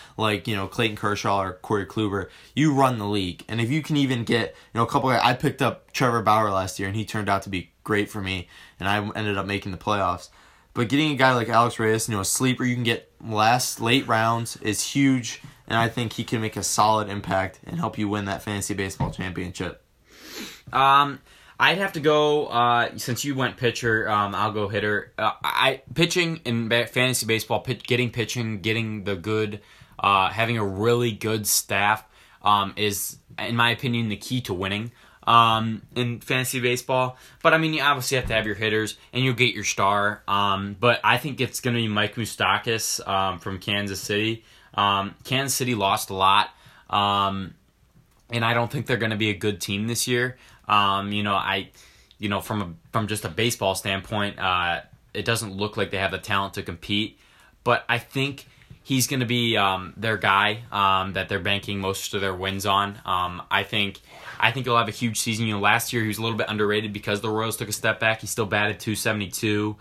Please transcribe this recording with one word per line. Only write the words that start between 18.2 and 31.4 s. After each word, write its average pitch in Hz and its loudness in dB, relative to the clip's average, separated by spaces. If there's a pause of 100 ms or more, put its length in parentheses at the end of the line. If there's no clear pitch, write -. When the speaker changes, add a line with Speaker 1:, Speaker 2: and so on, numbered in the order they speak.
Speaker 1:
that 98 -6
fantasy 101 -4
baseball 95 -4
championship. 90 -8 (880)
Speaker 2:
Um, 139 4 (400)
I'd 151 4
have 196 -2
to 165 -6
go, 151 4
uh, 120 2
since 120 -4
you 143 -2
went 131 -2
pitcher, 113 0
um, 104 2
I'll 104 0
go 104 0
hitter. 104 -2
Uh, 107 0 (120)
I, - 2 (140)
pitching 165 2
in 117 -2
ba-, 117 2
fantasy 127 0
baseball, 110 0
pitch, 123 -6
getting 123 0
pitching, 110 -4
getting 110 -2
the 98 -2
good, 104 -2 (360)
uh, 98 4
having 113 0
a 104 0
really 117 2
good 107 -2